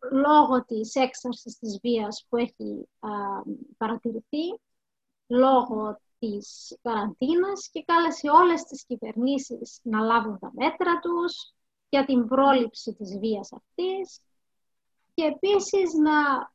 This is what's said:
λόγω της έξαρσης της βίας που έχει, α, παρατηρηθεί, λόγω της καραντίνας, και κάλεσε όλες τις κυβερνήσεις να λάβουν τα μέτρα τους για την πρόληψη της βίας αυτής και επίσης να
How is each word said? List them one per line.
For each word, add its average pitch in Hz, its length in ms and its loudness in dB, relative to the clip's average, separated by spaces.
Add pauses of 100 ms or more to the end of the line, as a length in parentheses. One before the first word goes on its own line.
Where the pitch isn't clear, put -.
(120)
λόγω 269 540 4
της 220 300 -6
έξαρσης 247 600 -4
της 202 240 -10
βίας 220 480 -2
που 240 80 -2
έχει, 214 500 -6 (120)
α, 214 100 -10 (680)
παρατηρηθεί, 233 840 -6 (680)
λόγω 240 720 2 (200)
της - 600 -10
καραντίνας, 269 880 -2
και 311 140 -10
κάλεσε 330 440 0
όλες 330 340 8
τις - 220 -16
κυβερνήσεις 240 1000 -4
να 214 160 -2
λάβουν 220 400 0
τα - 160 -14
μέτρα 339 440 0
τους 349 540 -6 (360)
για 269 160 2
την 247 220 2
πρόληψη 254 680 2
της 196 260 -12
βίας 202 340 -6
αυτής 370 680 -8 (920)
και 330 100 -4
επίσης 370 720 0
να 302 600 2